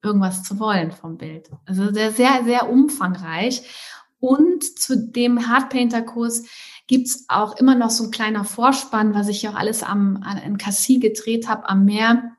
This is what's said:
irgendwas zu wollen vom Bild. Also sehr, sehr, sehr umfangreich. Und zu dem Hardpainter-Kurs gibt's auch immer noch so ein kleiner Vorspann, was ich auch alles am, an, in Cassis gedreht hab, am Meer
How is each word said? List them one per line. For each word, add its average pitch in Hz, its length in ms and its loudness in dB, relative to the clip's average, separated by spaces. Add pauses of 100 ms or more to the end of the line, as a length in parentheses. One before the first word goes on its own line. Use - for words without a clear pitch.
irgendwas 196 400 0
zu 202 160 -10
wollen 190 320 -2
vom 165 260 -14
Bild. 156 320 -16 (160)
Also 190 280 -2
sehr, 214 180 0
sehr, 254 340 4
sehr 240 240 0
umfangreich. 190 920 0 (560)
Und 302 440 4 (160)
zu 262 180 -2 (140)
dem 240 360 0
Hardpainter-Kurs 233 960 -2 (440)
gibt's 254 400 0
auch 208 300 -2
immer 262 180 6
noch 233 160 2
so 226 140 0
ein 226 60 -8
kleiner 214 340 -4
Vorspann, 233 680 0
was 202 140 0
ich 208 200 -4
auch 208 80 -6
alles 220 280 -2
am, 196 400 0
an, 196 160 -8
in 202 180 -6
Cassis 208 440 0
gedreht 226 460 -2
hab, 214 220 -6
am 196 160 4
Meer 220 540 2